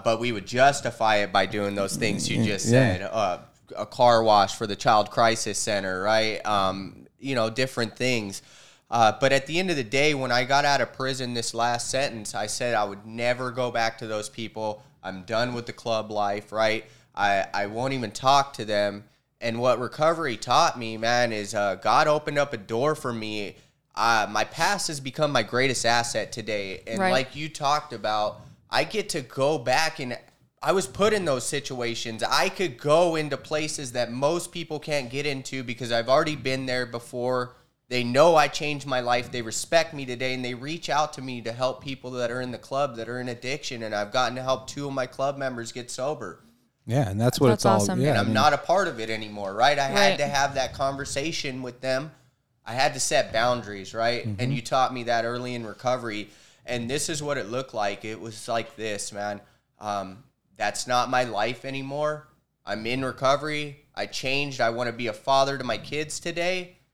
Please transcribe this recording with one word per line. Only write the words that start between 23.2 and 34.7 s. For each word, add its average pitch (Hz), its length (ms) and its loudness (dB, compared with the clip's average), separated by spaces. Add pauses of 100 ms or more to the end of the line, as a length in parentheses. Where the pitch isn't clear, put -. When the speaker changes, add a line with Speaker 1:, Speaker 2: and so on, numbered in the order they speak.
Speaker 1:
Uh, 113 340 4
my 107 140 2
past 175 460 0
has 147 100 -6
become 139 320 -2
my 123 120 2
greatest 123 420 0
asset 117 460 2
today. 104 540 -6
And 113 140 -6
Speaker 3:
Right. 185 120 4
Speaker 1:
like 131 240 0
you 151 140 -8
talked 147 440 -2
about, 107 480 -2 (300)
I 131 140 2
get 202 240 -6
to 156 120 -4
go 139 380 0
back 135 400 0
and 123 180 -6 (460)
I 147 80 2
was 185 160 2
put 214 260 2
in 196 120 0
those 131 200 0
situations. 120 800 -4
I 151 220 2
could 175 300 -4
go 160 380 4
into 147 200 -2
places 151 540 -6
that 120 200 -2
most 147 400 0
people 156 280 -8